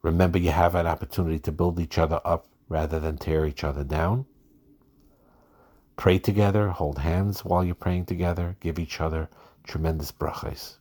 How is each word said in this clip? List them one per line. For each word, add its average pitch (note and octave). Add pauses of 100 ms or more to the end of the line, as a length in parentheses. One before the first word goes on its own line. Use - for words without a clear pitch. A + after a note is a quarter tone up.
Remember, E2+
you F2
have F2
an E2+
opportunity D#2+
to D#2+
build E2+
each E2+
other D#2+
up E2+ (240)
rather D#2
than D#2
tear D#2
each D2+
other C#2+
down. E2+ (1700)
Pray F#2
together, G#2
hold D2
hands F2+
while F2
you're F2
praying F2+
together, F2
give D#2+
each D#2+
other D#2+ (360)
tremendous D#2
brachas. -